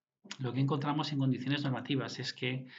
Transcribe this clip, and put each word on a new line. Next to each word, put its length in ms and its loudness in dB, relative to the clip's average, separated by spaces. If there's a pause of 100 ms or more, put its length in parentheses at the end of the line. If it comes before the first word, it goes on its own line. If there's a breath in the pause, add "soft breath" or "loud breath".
(380)
lo 160 -2
que 60 0
encontramos 520 2
en 60 0
condiciones 460 2
normativas 560 0
es 120 -4
que 360 -2 (120)